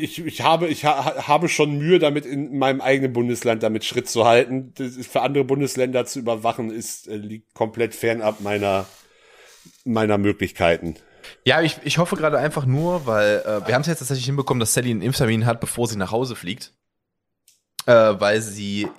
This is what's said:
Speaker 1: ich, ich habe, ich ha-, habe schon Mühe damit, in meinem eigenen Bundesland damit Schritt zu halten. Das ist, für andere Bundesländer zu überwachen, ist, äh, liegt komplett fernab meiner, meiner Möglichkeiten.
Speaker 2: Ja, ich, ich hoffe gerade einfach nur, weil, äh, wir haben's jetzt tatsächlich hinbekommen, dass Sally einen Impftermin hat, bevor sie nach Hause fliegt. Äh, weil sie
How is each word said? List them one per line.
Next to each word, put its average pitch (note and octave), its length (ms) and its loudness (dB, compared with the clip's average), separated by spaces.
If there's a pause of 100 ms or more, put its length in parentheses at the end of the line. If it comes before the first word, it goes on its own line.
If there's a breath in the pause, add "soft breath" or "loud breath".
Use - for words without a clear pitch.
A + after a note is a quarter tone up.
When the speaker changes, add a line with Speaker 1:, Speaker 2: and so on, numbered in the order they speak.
(200)
Speaker 1:
ich, F3 60 -8
ich - 160 -8
habe, E3 260 2
ich D3+ 180 -4
ha-, C#3 420 0
habe D#3 220 4
schon D3 300 0
Mühe E3+ 180 4
damit, D3 280 2
in C#3 340 -6
meinem C3+ 220 2
eigenen C3+ 320 2
Bundesland A#2 500 0
damit A2 200 0
Schritt - 240 -4
zu A2+ 180 4
halten. B2+ 500 4
Das B2+ 200 -8
ist, B2+ 160 -12
für C3 100 0
andere C3+ 220 2
Bundesländer B2+ 600 0
zu - 140 -10
überwachen, A2+ 500 -2
ist, - 380 -12
äh, G#2+ 80 -10
liegt G#2 400 -14
komplett A2+ 400 -4
fernab A2 460 -2
meiner, G2+ 440 0 (1000 soft breath)
meiner A2 340 2
Möglichkeiten. F2 760 0 (480 loud breath)
Speaker 2:
Ja, C#3+ 200 4
ich, D#3 200 -2
ich D3 140 -2
hoffe F3 180 0
gerade D#3 220 0
einfach D3 300 -2
nur, D#3 400 0
weil, G#2 360 2
äh, G#2 240 -4
wir A#2 60 0
haben's C#3+ 140 0
jetzt E3 120 -2
tatsächlich B2+ 280 -4
hinbekommen, C#3 320 -2
dass A2 160 0
Sally B2 160 0
einen G#2+ 100 -2
Impftermin A2+ 460 0
hat, A#2 120 0
bevor - 280 -4
sie G#2+ 100 -4
nach F#2 140 -4
Hause A#2+ 240 -2
fliegt. - 380 -10 (1120)
Äh, B2 40 6 (280)
weil G#2 220 2
sie G#2 460 -6 (120)